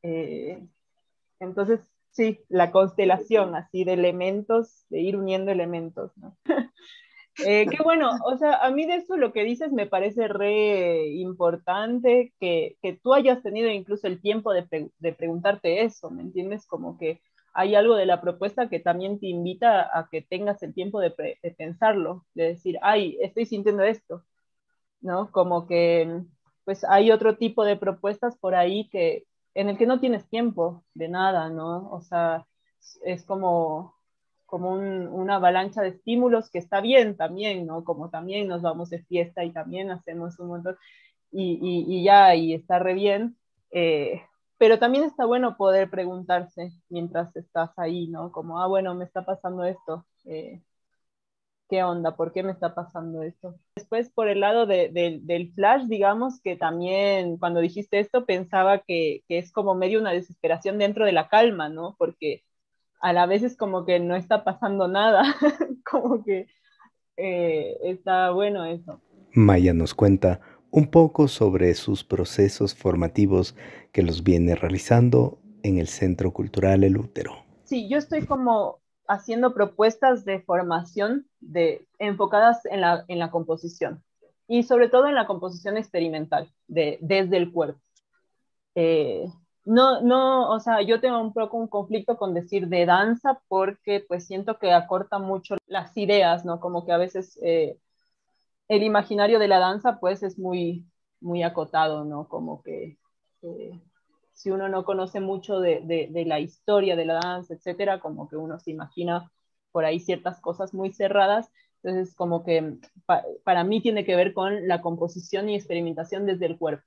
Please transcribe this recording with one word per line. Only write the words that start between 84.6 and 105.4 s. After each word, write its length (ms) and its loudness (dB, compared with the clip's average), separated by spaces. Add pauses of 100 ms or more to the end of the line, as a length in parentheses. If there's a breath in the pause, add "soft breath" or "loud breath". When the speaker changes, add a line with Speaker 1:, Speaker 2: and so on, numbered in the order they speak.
Speaker 1:
sobre 260 4
todo 180 6
en 80 0
la 120 2
composición 500 -6
experimental, 720 -4 (180)
de, 340 -2
desde 360 0
el 140 0
cuerpo. 280 -2 (920)
Eh, 540 0 (360)
no, 380 6
no, 500 4
o 80 0
sea, 220 0
yo 180 2
tengo 200 0
un 140 -6
poco 240 -4
un 100 -6
conflicto 500 -4
con 160 -4
decir 340 -4
de 180 2
danza 640 2
porque, 600 -2
pues, 200 -8
siento 320 -6
que 140 2
acorta 460 0
mucho 360 -6 (120)
las 300 -8
ideas, 480 2
¿no? 140 -6
Como 260 -6
que 60 -2
a 60 4
veces, 440 -4
eh, 360 0 (920)
el 160 4
imaginario 560 2
de 80 4
la 120 6
danza, 400 0
pues, 240 -2
es 140 -6
muy, 480 -4 (340)
muy 240 -4
acotado, 640 -2
¿no? 220 -10
Como 360 -10
que, 340 -12 (440)
eh, 380 -16 (540)
si 180 -8
uno 180 -4
no 160 -4
conoce 340 -4
mucho 400 -4